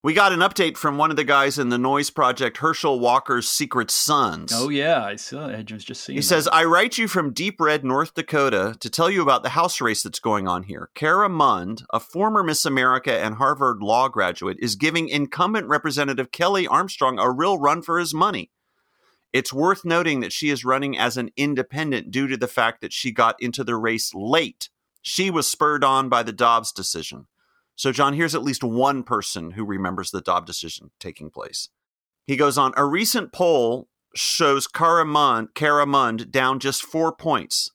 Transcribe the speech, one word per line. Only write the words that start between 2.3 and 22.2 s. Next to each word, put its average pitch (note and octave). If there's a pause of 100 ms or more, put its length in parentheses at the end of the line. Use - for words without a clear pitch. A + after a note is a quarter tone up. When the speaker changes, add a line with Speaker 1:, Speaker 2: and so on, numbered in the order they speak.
Speaker 1:
Herschel D3+
Walker's A#2+
Secret -
Sons. A2+
Speaker 2:
Oh, B2+
yeah. C#3+
I G#2
saw, C#3+
I A2
was G#2+
just -
seeing C3+
Speaker 1:
He C#3+
Speaker 2:
that. C3+
Speaker 1:
says, D#3
"I E3
write F3+
you A3+
from D#3+
deep F#3
red D3+
North C3+
Dakota A#2+
to A#2
tell E3+
you G3
about C#3
the B2
house E3
race A2+
that's -
going G#2
on F2+
here. F#2+
Kara F#3
Mund, A2+ (100)
a A2+
former G3+
Miss D#3
America B2+
and G#2+
Harvard C3
Law A#2+
graduate, F#2
is G#2+
giving D#3+
incumbent D#3
Representative C#3
Kelly F#3
Armstrong C3+
a A2+
real E3
run D3
for E3+
his D#3
money. D#3+ (800)
It's B2+
worth F3
noting E3
that G2
she D3+
is B2
running C3+
as A#2+
an A#2+
independent C#3
due C3+